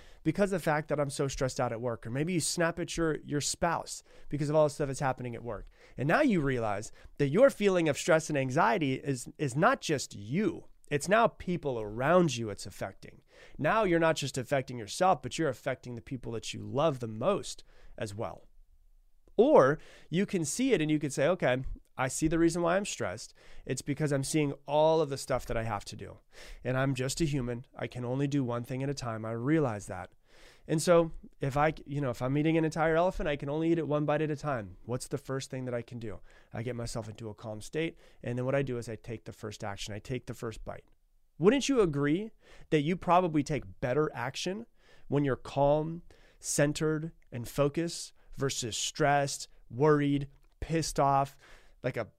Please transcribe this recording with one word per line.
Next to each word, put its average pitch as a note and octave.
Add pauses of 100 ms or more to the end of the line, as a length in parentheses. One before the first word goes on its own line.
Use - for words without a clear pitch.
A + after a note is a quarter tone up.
(220)
because F#3+
of F3
the -
fact D3+
that D3
I'm C#3
so C#3
stressed C3+
out B2
at A2+
work." A#2
Or A2
maybe D#3
you D#3+
snap E3+
at E3
your, D#3+
your C#3
spouse - (260)
because D3
of D3+
all D#3
the D3
stuff D3
that's C3+
happening B2+
at -
work. A2 (300)
And -
now G3+
you A3
realize A2+ (240)
that C#3+
your A3+
feeling F#3
of C#3
stress D#3+
and D3+
anxiety D3
is, - (100)
is C3
not G#3+
just -
you. B2 (260)
It's D3
now A3
people C#3+
around C3
you A2+
it's -
affecting. - (360)
Now G3
you're E3
not D#3+
just C#3
affecting B2+
yourself, F3
but -
you're D#3+
affecting B2
the A2+
people A#2+
that A2
you G#2+
love B2+
the A#2
most B2+ (340)
as G2+
well. G2 (920)
Or G3 (320)
you F3+
can E3+
see B3
it D#3
and D3+
you D3+
could D3
say, C#3
Okay, C3+ (360)
I C3
see D#3
the E3
reason E3+
why E3+
I'm G3+
stressed. G#2 (300)
It's C#3
because D3
I'm C3+
seeing D3 (140)
all D#3
of D3
the C3+
stuff B2
that A#2
I A2+
have A2
to G#2+
do. F#2+ (440)
And B2
I'm C3+
just C3
a E3+
human. B2 (120)
I B2
can B2
only C3
do C#3
one A#2+
thing C3
at C#3
a C#3+
time. A2+
I A2+
realize A#2+
that. F#2 (580)
And D#3
so E3+ (280)
if C#3
I, D3+ (120)
you C#3+
know, C3+
if A2+
I'm C3
eating D#3+
an D#3+
entire D#3+
elephant, F#3
I D3
can C#3
only D#3+
eat E3
it C#3+
one D3+
bite D3
at D3+
a D3+
time. A#2
What's B2
the C#3
first C3+
thing C3
that B2
I A#2+
can A#2+
do? G#2+ (320)
I A#2+
get A#2+
myself A#2
into A2
a G#2
calm G#2+
state. D#3+ (260)
And A#2+
then B2+
what C3+
I C#3+
do B2+
is A#2+
I A2+
take -
the A2
first G#2+
action. G2+
I G#2+
take B2
the A#2+
first A2+
bite. F#2 (540)
Wouldn't A#3
you C4+
agree D#3+ (400)
that D#3
you E3+
probably F3
take A#2+
better C#3+
action F3 (420)
when C#3+
you're B2+
calm, D#3 (380)
centered, D#3 (180)
and A#2
focused E3 (240)
versus B2+
stressed, C#3+ (220)
worried, C#3+ (320)
pissed -
off, C#3 (460)
like B2+
a G#2+ (100)